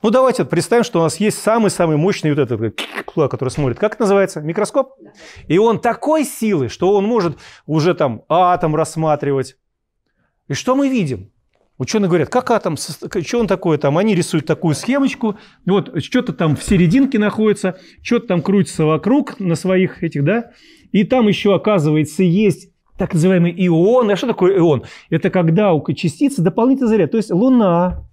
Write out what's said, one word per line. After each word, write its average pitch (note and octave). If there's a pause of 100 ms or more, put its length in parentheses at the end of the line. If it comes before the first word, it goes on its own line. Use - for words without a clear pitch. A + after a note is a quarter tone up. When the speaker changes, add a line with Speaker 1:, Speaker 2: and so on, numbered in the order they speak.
Speaker 1:
Ну, G#3+
давайте B3+
вот C3
представим, A3+
что F3+
у -
нас D#3+
есть G#3
самый-самый F#3+
мощный D#3+
вот C#3+
этот, A#2 (360)
который B2+
смотрит. B2+
Как G#3
это -
называется? G3
Микроскоп? G3+ (100)
Speaker 2:
Да. - (380)
Speaker 1:
И D#3
он A3
такой C#4+
силы, G3
что F#3+
он G3+
может G#3 (260)
уже D#3
там B2
атом F3
рассматривать. D3 (920)
И C#3+
что B3+
мы C#4
видим? C#3+ (480)
Ученые G3
говорят, F3+
как B3
атом, F#3
сос-, -
к-, F3+
что A#3+
он A3
такое E3+
там? D3
Они G#3+
рисуют E3+
такую D#3
схемочку, B3+ (260)
вот F3
что-то B3
там D#3
в -
серединке G#3+
находится, G#3 (240)
что-то A#3
там F3+
крутится F#3+
вокруг D#3+
на E3+
своих F#3
этих, D#3
да? A3 (400)
И G3+
там B3
еще, G3+
оказывается, D#3
есть F#3 (300)
так F#3+
называемый F3 (140)
ион. G3+
А G3+
что C4+
такое G3
ион? D#3+ (260)
Это E3
когда F3+
у D3
к-, D3+
частицы -
дополнительный A#3+
заряд, A3+
то A#3
есть G#3+
Луна G3+